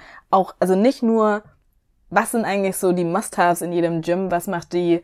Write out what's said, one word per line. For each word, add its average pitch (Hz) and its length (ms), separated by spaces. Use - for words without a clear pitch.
auch, 190 300
also 185 160
nicht 233 260
nur, 214 420
was 220 200
sind 233 140
eigentlich 190 320
so 185 160
die 175 120
Must-Haves 175 580
in 170 100
jedem 170 300
Gym, 180 280
was 175 160
macht 175 280
die 175 300